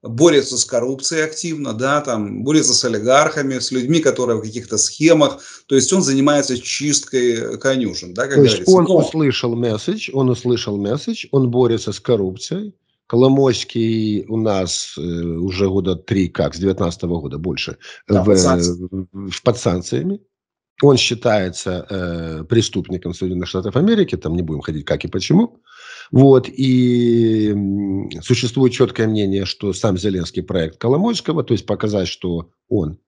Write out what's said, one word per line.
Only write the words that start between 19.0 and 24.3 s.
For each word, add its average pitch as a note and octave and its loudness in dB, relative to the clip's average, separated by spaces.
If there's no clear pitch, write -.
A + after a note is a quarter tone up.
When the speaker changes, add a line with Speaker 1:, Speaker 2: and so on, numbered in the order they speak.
Speaker 2:
в, G2 -10
под A2+ 2
санкциями. B2 -4
Он C#3 8
считается, G2 -2
э, E2 -6
преступником F#2 -2
Соединённых F2+ -4
Штатов F#2 -4
Америки, F3 2
там D#2+ -6